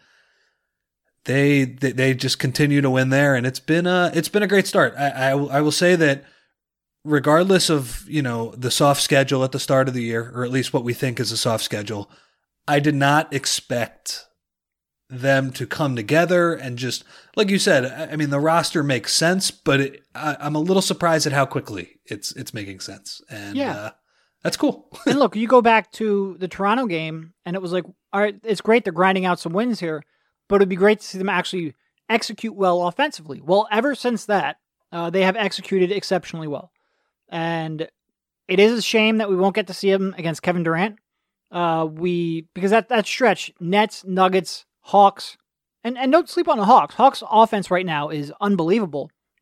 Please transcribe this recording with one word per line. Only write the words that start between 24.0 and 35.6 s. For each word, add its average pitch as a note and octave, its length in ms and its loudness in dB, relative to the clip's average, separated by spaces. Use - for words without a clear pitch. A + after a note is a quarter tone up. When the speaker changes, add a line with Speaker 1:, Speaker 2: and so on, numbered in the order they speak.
Speaker 1:
that's E3 140 -4
cool. - 400 -2
<laughs> - 80 -10
Speaker 2:
And C4+ 140 2
look, A3+ 160 2
you A3 120 -2
go B3 140 6
back A3 320 2
to G3+ 460 -2
the F#3 80 -8
Toronto G#3 380 -2
game, D#3+ 480 -8
and F3 100 -6
it G3 60 -6
was F3 120 -6
like, F3+ 120 -2
all G3 80 0
right, G#3 220 -2
it's A3 180 -2
great A3+ 220 2
they're F3+ 100 -4
grinding F#3 320 2
out F3+ 140 0
some E3 140 -8
wins A3+ 260 -2
here, D#3 240 -8
but G3+ 100 2
it'd G3 120 4
be F#3+ 60 -2
great G#3 240 4
to - 60 -20
see - 120 -14
them F#3+ 120 -4
actually F3 460 -4
execute A3 460 -4
well F3+ 320 0
offensively. E3+ 540 -6
Well, F#3+ 300 2
ever A#3+ 240 0
since A#3+ 300 -4
that, D#3+ 320 0
uh, E3+ 180 -6
they F#3 140 2
have F#3+ 120 4
executed G3 560 -2